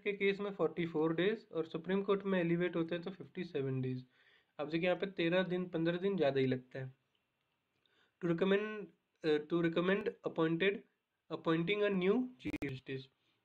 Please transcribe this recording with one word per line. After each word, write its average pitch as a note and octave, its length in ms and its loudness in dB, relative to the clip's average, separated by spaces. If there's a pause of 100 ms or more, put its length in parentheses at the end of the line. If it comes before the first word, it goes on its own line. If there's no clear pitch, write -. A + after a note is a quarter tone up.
के G#3 100 -2
केस G3 260 2
में G3+ 120 -4
फ़ोर्टी E3+ 360 0
फ़ोर D#3+ 280 2
डेज G3+ 360 0
और D#3+ 160 -2
सुप्रीम F3+ 360 -2
कोर्ट G3 220 0
में F#3 140 2
एलिवेट E3+ 360 2
होते E3 200 -2
हैं E3+ 80 -6
तो F#3 80 -6
फ़िफ़्टी F3+ 320 -10
सेवन C3+ 380 -2
डेज। B2+ 240 -4 (540)
आप D3 80 -4
देखिए E3 200 0
यहाँ F3 120 2
पे F#3+ 60 -4 (120)
तेरह F3+ 260 2
दिन, F3+ 260 -2
पन्द्रह E3+ 280 0
दिन G3 200 0
ज़्यादा C#3 220 2
ही C3 80 4
लगता C3 320 -2
है। C3 140 -10 (1300)
To F3 100 0
recommend, G3 540 0 (380)
uh, D3+ 160 2 (100)
to E3+ 120 0
recommend F3+ 480 2 (140)
appointed, E3 560 0 (520)
appointing E3+ 520 0
a G#3 120 2
new F#3 200 4 (260)
chief G#3 220 -6
justice। C3+ 440 -8 (380)